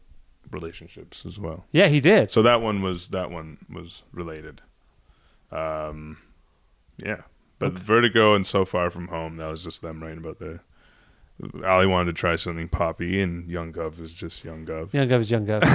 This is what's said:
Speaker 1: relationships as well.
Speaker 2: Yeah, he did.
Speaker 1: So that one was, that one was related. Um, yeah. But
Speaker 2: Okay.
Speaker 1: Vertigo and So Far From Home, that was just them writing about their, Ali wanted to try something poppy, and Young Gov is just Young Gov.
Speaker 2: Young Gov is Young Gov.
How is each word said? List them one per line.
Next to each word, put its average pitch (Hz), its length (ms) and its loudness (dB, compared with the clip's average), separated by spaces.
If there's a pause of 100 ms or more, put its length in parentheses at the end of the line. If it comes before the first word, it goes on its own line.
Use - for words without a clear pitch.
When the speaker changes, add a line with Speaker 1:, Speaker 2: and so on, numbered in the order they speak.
(520)
Speaker 1:
relationships 82 760 -14
as 92 140 -12
well. 82 320 -10
Speaker 2:
Yeah, 180 160 6
he 147 120 4
did. 135 320 6
Speaker 1:
So 110 100 4
that 117 200 6
one 107 200 0
was, 92 280 -4
that 92 220 -4
one 80 260 -12 (120)
was 87 320 -14 (100)
related. 78 500 -12 (880)
Um, 78 640 -8 (800)
yeah. - 240 -8 (380)
But 92 140 -2
Speaker 2:
Okay. 92 100 -10
Speaker 1:
Vertigo 110 500 6
and 98 120 2
So 98 200 2
Far 90 240 0
From 87 200 -10
Home, 82 280 -6
that 80 100 -8
was 78 160 -8
just 78 180 -10
them 80 200 -12
writing 80 180 -12
about 80 200 -12
their, 82 220 -12 (1040)
Ali 95 220 6
wanted 90 200 4
to 85 120 -2
try 85 160 2
something 82 320 -6
poppy, 87 540 -2
and 87 280 -4
Young 85 220 -6
Gov 82 300 -8
is 80 120 -14
just - 300 -12
Young 80 220 -14
Gov. 80 280 -8
Speaker 2:
Young 139 140 2
Gov 123 140 4
is 107 100 -2
Young 110 140 2
Gov. 107 160 0 (140)